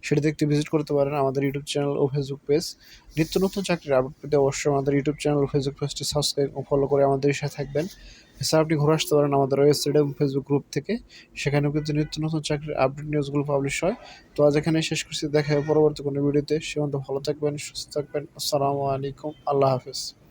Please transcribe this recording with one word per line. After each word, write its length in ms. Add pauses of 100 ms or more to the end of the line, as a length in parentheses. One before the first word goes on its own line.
সেটা 200
দেখতে 240
ভিজিট 240
করতে 240
পারেন 200
আমাদের 300
YouTube 280
চ্যানেল 260
ও 160
Facebook 340
পেজ। 280 (420)
নিত্য 220
নতুন 240
চাকরির 300
আপডেট 280
পেতে 160
অবশ্যই 340
আমাদের 220
YouTube 280
চ্যানেল 180
ও 60
Facebook 340
পেজটি 240
সাবস্ক্রাইব 540
ও 120
ফলো 180
করে 160
আমাদের 300
সাথে 220
থাকবেন। 320 (540)
এছাড়া 220
আপনি 120
ঘুরে 180
আসতে 220
পারেন 180
আমাদের 260
ওয়েবসাইট 360
এবং 240
Facebook 240
গ্রুপ 280
থেকে, 260 (380)
সেখানেও 360
কিন্তু 220
নিত্য 280
নতুন 200
চাকরির 340
আপডেট 300
নিউজগুলো 380
পাবলিশ 400
হয়। 120 (400)
তো 80
আজ 140
এখানে 240
শেষ 220
করছি, 240
দেখা 260
হবে 140
পরবর্তী 360
কোনো 220
ভিডিওতে। 340
সে 200
পর্যন্ত 160
ভালো 240
থাকবেন, 380
সুস্থ 360
থাকবেন। 320 (100)
আসসালামু 520
আলাইকুম, 440 (140)
আল্লাহ 240
হাফেজ। 600